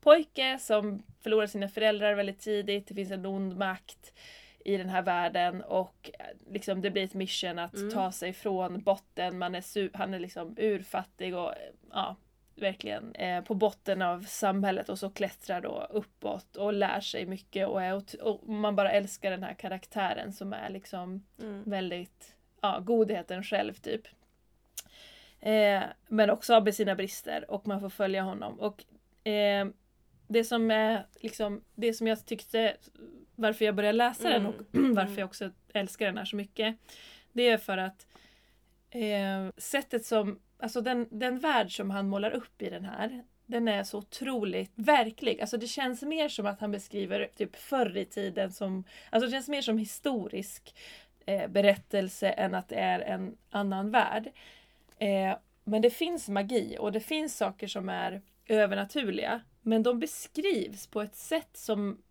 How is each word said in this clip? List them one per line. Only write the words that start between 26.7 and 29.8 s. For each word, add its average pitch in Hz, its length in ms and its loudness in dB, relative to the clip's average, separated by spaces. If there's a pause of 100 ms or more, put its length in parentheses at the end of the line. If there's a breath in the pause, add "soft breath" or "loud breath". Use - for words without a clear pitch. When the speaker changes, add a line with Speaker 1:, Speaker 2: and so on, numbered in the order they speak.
Speaker 1:
sina 196 200 2
brister - 560 -6
och 202 160 -6
man 202 140 -2
får 196 80 -6
följa 190 340 0
honom. 202 380 -6
Och, 208 240 -6 (460)
eh, 202 360 4 (640)